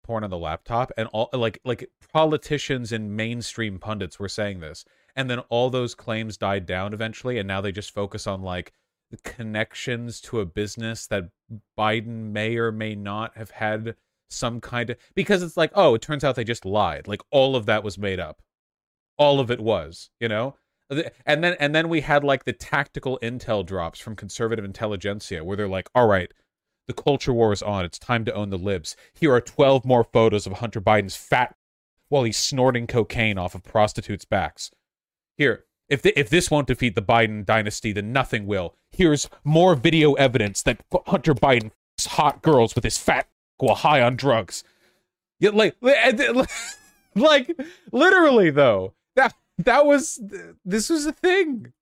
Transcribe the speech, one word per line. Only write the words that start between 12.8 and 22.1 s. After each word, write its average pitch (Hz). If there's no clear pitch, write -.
not 104
have 113
had 110
some 117
kind 120
of, 120
because 185
it's 170
like, 160
oh, 170
it 147
turns 147
out 135
they 120
just 117
lied. 95
Like, 104
all 135
of 110
that 107
was 98
made 95
up. 78
All 143
of 120
it 120
was, 92
you 117
know? 113
The, 147
and 151
then, 175
and 147
then 165
we 165
had, 147